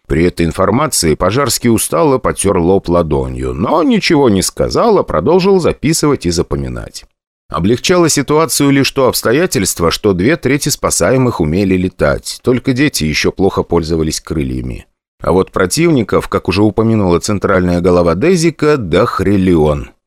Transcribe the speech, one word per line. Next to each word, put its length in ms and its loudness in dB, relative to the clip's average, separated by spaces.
При 160 0
этой 240 0
информации 720 0
Пожарский 540 0
устало 480 0
потёр 400 -2
лоб 300 2
ладонью, 640 -2
но 280 0
ничего 460 2
не 140 2
сказал, 560 0
а 40 2
продолжил 560 2
записывать 680 0
и 40 0
запоминать. 760 -6
Облегчало 580 2
ситуацию 640 0
лишь 200 2
то 160 2
обстоятельство, 840 0
что 220 0
две 240 0
трети 340 -2
спасаемых 680 0
умели 360 0
летать, 680 -2
только 300 0
дети 320 -2
ещё 280 -2
плохо 300 0
пользовались 580 -2
крыльями. 640 -6
А 80 -2
вот 220 0
противников, 760 0
как 200 -4
уже 140 0
упомянула 580 2
центральная 600 0
голова 340 2
Дезика, 640 0
дохрелион. 1120 0